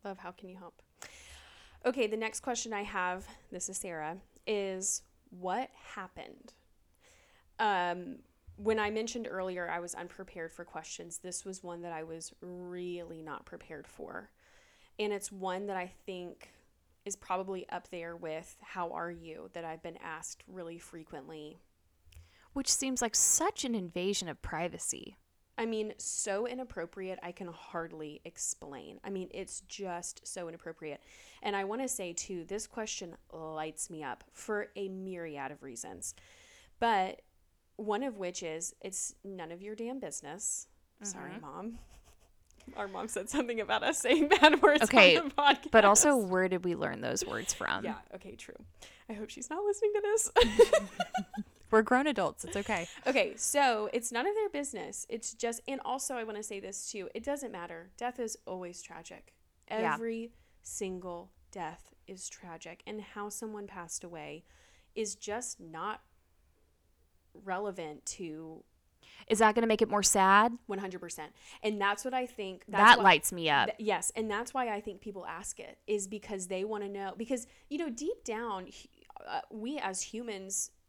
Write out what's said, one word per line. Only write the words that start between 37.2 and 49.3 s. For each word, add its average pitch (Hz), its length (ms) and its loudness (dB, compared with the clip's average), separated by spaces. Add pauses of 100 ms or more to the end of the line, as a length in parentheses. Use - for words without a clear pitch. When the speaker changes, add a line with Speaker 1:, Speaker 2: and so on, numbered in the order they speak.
Speaker 1:
one 208 280 0
of 233 140 -4
which 180 240 -6
is, 165 380 -6
it's - 340 -6 (100)
none 180 280 -10
of 175 100 -12
your 208 120 -10
damn 233 260 -6
business. 156 680 -6 (340)
Sorry, 185 300 -10
Speaker 2:
Mm-hmm. 202 80 -10
Speaker 1:
Mom. 180 440 -10
<laughs> - 920 -20
Our 208 100 -6
mom 190 220 -8
said 202 220 -6
something 240 300 -2
about 214 220 0
us 294 160 0
saying 294 300 6
<laughs> 359 120 8
bad 302 220 10
words 302 220 10
Speaker 2:
Okay, 190 320 12
Speaker 1:
on 330 140 2
the - 40 -12
podcast. 285 360 6
Speaker 2:
but 214 140 12
also, 214 320 10
where 185 320 4
did 180 160 2
we 175 120 2
learn 135 240 -2
those 123 260 0
words - 280 -4
from? - 300 -2
Speaker 1:
Yeah, 220 120 -4 (180)
okay, 190 220 -14
true. - 200 -16 (520)
I 226 60 -8
hope 214 160 -10